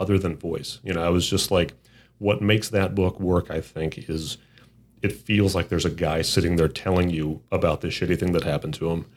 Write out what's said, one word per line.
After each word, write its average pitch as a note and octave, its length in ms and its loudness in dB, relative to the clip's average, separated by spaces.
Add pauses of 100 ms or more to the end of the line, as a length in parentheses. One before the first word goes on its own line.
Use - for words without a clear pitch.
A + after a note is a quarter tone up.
other G2 180 2
than F2 200 0
voice. D#2+ 440 -8
You F#2 120 -4
know, E2+ 80 -2
I F2 80 2
was F2 180 2
just - 220 0
like, F2 240 2 (420)
what G2+ 240 0
makes G#2+ 300 2
that G2 240 0
book F#2 260 0
work, F2+ 300 0
I E2 100 -2
think, - 480 -8
is D#2+ 300 -6 (640)
it G2 100 0
feels G2+ 420 2
like F2 140 0
there's E2 180 0
a E2+ 40 2
guy D#2+ 320 0
sitting E2+ 340 2
there D#2+ 120 4
telling F2+ 420 0
you D#2 320 -4 (100)
about E2+ 300 0
this D#2+ 120 -4
shitty F2 240 0
thing F2+ 140 0
that D#2+ 120 0
happened D#2 300 -2
to E2 160 -4
him, E2 160 -4 (100)